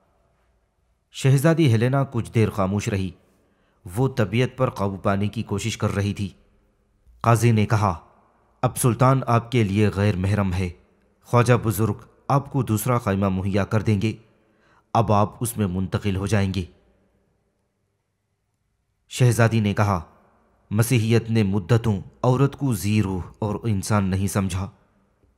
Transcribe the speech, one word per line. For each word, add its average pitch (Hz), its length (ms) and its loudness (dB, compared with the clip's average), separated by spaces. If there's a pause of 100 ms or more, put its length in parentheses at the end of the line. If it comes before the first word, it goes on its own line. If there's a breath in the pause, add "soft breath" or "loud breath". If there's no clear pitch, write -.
(1120)
शहजादी 143 580 2
हेलेना 123 360 2
कुछ 117 240 -6
देर 107 220 2
खामोश 98 380 -2
रही। 95 260 -4 (720)
वो 110 220 -2
तबीयत 120 500 -2
पर 127 120 0
काबू 98 260 -4
पाने 101 320 -2
की 107 140 -8
कोशिश 104 340 -6
कर 104 140 -2
रही 98 240 -2
थी। 101 220 -8 (880)
काजी 117 280 4
ने 107 120 4
कहा, 98 380 0 (640)
"अब 123 100 -2
सुल्तान 127 540 2
आपके 117 360 0
लिए 101 260 2
गैर 98 260 0
महरम 95 360 0
है। 90 160 -2 (600)
ख्वाजा 120 260 4
बुजुर्ग 110 520 -2 (220)
आपको 139 320 0
दूसरा 107 360 0
खैमा 98 300 0
मुहैया 95 360 -2
कर 104 180 0
देंगे। 104 360 0 (760 soft breath)
अब 110 180 2
आप 104 300 2
उसमें 107 240 -4
मुंतकिल 95 500 -4
हो 98 100 -4
जाएंगे।" 98 420 -2 (2500)
शहजादी 113 520 2
ने 104 140 0
कहा, 101 300 0 (680)
"मसीहियत 113 580 0
ने 113 120 2
मुद्दतों 101 600 0 (220)
औरत 127 300 2
को 135 200 -2
जी 104 260 0
रूह 95 420 -4
और 104 240 -4
इंसान 104 380 0
नहीं 95 240 -2
समझा। 95 420 -2 (680)